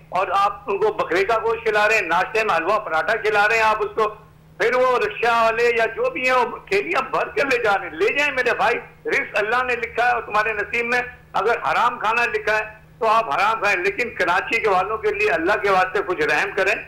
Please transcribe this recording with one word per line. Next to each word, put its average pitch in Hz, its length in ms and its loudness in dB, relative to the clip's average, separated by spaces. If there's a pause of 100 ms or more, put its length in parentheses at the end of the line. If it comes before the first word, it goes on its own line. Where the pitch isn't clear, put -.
(120)
और - 180 -2
आप 202 380 0
उनको 196 220 0
बकरे 185 340 0
का 226 120 2
गोश्त 226 280 -2
खिला 214 220 2
रहे 220 120 2
हैं, 185 100 -2
नाश्ते 185 360 0
में 202 100 0
हलवा 170 240 0
पराठा 160 360 -2
खिला 208 320 2
रहे 226 120 2
हैं 220 60 2
आप 214 160 2
उसको, 208 420 -4 (400)
फिर 240 120 2
वो 254 240 2
रिक्शा 226 440 0
वाले 233 360 2
या 226 80 2
जो 247 240 -4
भी 254 160 -4
हैं 254 60 2
वो 247 400 0
थैलियां 196 300 0
भर - 220 -2
के 202 200 -2
ले 247 200 2
जा 208 100 2
रहे 185 140 -2
हैं। 156 100 -10
ले 240 200 0
जाएं 285 140 0
मेरे 247 200 0
भाई, 202 200 2 (340)
रिस्क 233 300 -2
अल्लाह 214 260 0
ने 247 120 -2
लिखा 233 320 -2
है 247 80 2
और 233 60 -2
तुम्हारे 214 320 0
नसीब 214 340 -4
में 240 180 0 (300)
अगर 208 320 0
हराम 214 320 2
खाना 226 260 0
लिखा 214 320 0
है 214 80 -2 (360)
तो 226 60 0
आप 220 260 2
हराम 196 220 2
खाएं, 202 220 0
लेकिन 196 320 -2
कराची 190 500 0
के 214 120 0
वालों 190 280 0
के 208 200 -2
लिए 208 100 2
अल्लाह 175 280 2
के 202 140 0
वास्ते 185 300 2
कुछ 180 200 -4
रहम 151 300 0
करें। 196 260 0 (120)